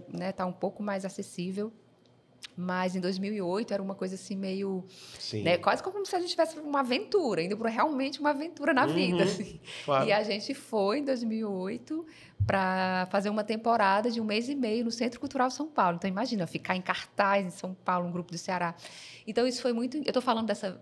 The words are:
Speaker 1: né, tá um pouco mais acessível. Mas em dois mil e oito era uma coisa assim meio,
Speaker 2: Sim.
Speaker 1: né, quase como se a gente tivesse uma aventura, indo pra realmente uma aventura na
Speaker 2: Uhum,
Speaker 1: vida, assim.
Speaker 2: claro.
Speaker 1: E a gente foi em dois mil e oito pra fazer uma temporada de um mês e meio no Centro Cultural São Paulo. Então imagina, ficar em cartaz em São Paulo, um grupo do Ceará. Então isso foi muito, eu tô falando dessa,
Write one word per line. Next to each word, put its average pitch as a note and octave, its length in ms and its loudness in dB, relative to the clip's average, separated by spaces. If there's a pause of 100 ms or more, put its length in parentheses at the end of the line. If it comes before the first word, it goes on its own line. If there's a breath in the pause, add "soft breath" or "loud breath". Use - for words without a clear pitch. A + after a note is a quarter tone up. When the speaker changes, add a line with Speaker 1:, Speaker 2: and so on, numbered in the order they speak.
(120)
Speaker 1:
né, F3+ 200 -4
tá F#3+ 120 -4
um F3+ 80 -2
pouco F#3+ 300 -4
mais G3 240 -4
acessível. F#3+ 640 -6 (840)
Mas F3+ 400 -2
em F#3 40 -2
dois F#3 180 -2
mil G3+ 140 -2
e G#3 80 -4
oito F#3+ 320 -2
era G3 100 -2
uma G3 120 -6
coisa F#3+ 220 -6
assim G3 200 -8
meio, F#3+ 480 -4 (340 loud breath)
Speaker 2:
Sim. G#2+ 240 -4
Speaker 1:
né, E3 140 4
quase G3+ 260 2
como G4 220 -4
se F#4+ 120 -6
a F4 40 2
gente F4 100 -4
tivesse D#4+ 280 0
uma C#4+ 220 -2
aventura, B3+ 640 2
indo F#3+ 140 -2
pra A3+ 140 0
realmente C4+ 500 0
uma D4 100 2
aventura D4+ 440 0
na C4 120 4
Speaker 2:
Uhum, D#3 80 2
Speaker 1:
vida, F3+ 300 4
assim. - 360 -2 (240 loud breath)
Speaker 2:
claro. C#3 220 4
Speaker 1:
E G#3+ 60 4
a G#3+ 100 4
gente G#3 300 -2
foi G#3+ 460 0
em D4 60 -2
dois C4 180 0
mil A3 160 -2
e A3 60 -2
oito G#3 600 -4 (420 loud breath)
pra F#3 640 2
fazer G#3 200 2
uma G#3+ 140 0
temporada A3 640 4
de A3+ 100 -2
um A3 40 0
mês A3 240 0
e D4 60 -2
meio A#3 300 0
no A#3 60 0
Centro A#3+ 300 -2
Cultural B3+ 300 0
São D4 180 -6
Paulo. F#3 280 4
Então G3 140 -2
imagina, G3+ 360 -2
ficar - 300 -2
em F#3 60 -4
cartaz G3 640 2
em F3 40 -4
São F#3 220 -8
Paulo, F3+ 360 0
um F3 40 -6
grupo F3 200 -6
do E3+ 60 -6
Ceará. F3 360 -2 (520 loud breath)
Então A#3 200 2
isso B3+ 160 -2
foi B3 100 2
muito, A#3 320 -2
eu G#3+ 80 -2
tô B3+ 80 2
falando A3+ 260 0
dessa, G#3 360 -2